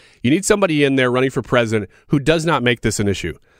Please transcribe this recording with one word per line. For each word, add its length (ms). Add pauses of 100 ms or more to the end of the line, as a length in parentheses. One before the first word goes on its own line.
(240)
You 80
need 120
somebody 400
in 120
there 160
running 180
for 140
president 440 (200)
who 120
does 260
not 180
make 180
this 180
an 80
issue, 300 (220)